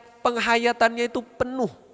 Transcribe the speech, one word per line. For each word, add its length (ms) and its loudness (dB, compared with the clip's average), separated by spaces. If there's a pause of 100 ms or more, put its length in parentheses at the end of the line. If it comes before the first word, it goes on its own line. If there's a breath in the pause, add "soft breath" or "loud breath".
(260)
penghayatannya 840 0
itu 100 -4 (160)
penuh. 320 -4 (240)